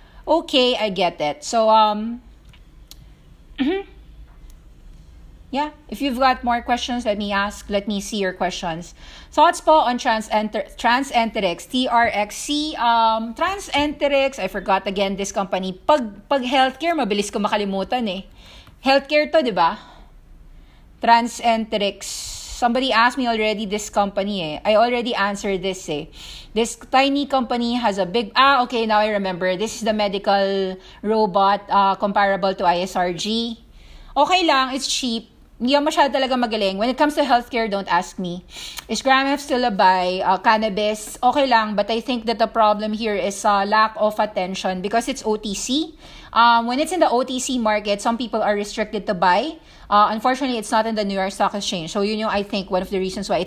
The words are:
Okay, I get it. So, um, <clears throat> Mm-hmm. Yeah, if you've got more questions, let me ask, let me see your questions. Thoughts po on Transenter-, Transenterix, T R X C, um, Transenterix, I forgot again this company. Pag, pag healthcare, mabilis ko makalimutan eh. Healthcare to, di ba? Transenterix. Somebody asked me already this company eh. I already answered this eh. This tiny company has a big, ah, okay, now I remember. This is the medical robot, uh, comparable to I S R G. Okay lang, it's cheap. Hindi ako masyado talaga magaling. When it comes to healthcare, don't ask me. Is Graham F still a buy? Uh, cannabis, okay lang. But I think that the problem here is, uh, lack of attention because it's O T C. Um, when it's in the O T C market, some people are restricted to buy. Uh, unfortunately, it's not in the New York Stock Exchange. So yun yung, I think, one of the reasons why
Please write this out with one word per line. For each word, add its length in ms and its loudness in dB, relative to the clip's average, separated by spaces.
Okay, 480 2
I 140 -2
get 300 -2
it. 220 -4
So, 260 0
um, 540 2
<clears throat> 100 -6
Mm-hmm. 240 -2
Yeah, 180 -2
if 160 -10
you've 160 -2
got 240 2
more 200 -2
questions, 420 -4
let 140 0
me 120 -4
ask, 400 -4
let 160 -2
me 140 -4
see 160 -8
your 160 -2
questions. 640 -6
Thoughts 300 4
po 260 6
on 140 0
Transenter-, 720 -2
Transenterix, 960 0
T 160 0
R 240 2
X 240 -4
C, 400 -4
um, 640 0
Transenterix, 1040 -2
I 80 -4
forgot 400 -2
again 260 -2
this 160 -6
company. 560 -4
Pag, 400 2
pag 160 0
healthcare, 540 0
mabilis 340 -2
ko 80 -6
makalimutan 720 -2
eh. 120 -8
Healthcare 480 2
to, 140 4
di 80 -2
ba? 260 2
Transenterix. 1300 0
Somebody 320 2
asked 240 4
me 80 0
already 400 0
this 240 -6
company 480 -2
eh. 80 -12
I 160 4
already 400 2
answered 480 -2
this 240 -6
eh. 160 -6
This 240 -2
tiny 480 2
company 480 -2
has 240 0
a 80 0
big, 320 -4
ah, 240 6
okay, 240 -2
now 160 4
I 160 0
remember. 400 -2
This 160 -4
is 80 -10
the 100 0
medical 880 0
robot, 640 2
uh, 320 2
comparable 560 0
to 80 -6
I 240 2
S 80 -10
R 160 0
G. 480 -4
Okay 320 2
lang, 320 2
it's 80 -8
cheap. 460 -4
Hindi 160 4
ako 160 0
masyado 160 4
talaga 240 0
magaling. 400 0
When 160 0
it 80 -4
comes 160 2
to 80 0
healthcare, 480 0
don't 160 -4
ask 320 -2
me. 240 -6
Is 80 -4
Graham 320 2
F 80 0
still 240 -2
a 80 2
buy? 480 4
Uh, 240 2
cannabis, 800 0
okay 240 4
lang. 320 2
But 80 2
I 160 -2
think 240 -4
that 160 0
the 80 0
problem 400 2
here 240 -4
is, 320 -2
uh, 160 4
lack 320 2
of 240 0
attention 640 -4
because 240 -2
it's 160 -6
O 160 -2
T 160 -6
C. 400 -4
Um, 320 4
when 160 -2
it's 80 -4
in 80 -2
the 80 6
O 160 2
T 160 -4
C 240 -4
market, 400 0
some 160 0
people 240 -4
are 160 2
restricted 480 -6
to 80 -2
buy. 480 2
Uh, 240 4
unfortunately, 480 0
it's 160 -6
not 80 4
in 160 -2
the 80 0
New 80 -2
York 160 -2
Stock 240 0
Exchange. 400 -6
So 80 0
yun 160 0
yung, 160 -2
I 80 0
think, 240 -6
one 160 -2
of 80 -10
the 80 -2
reasons 320 -4
why 160 2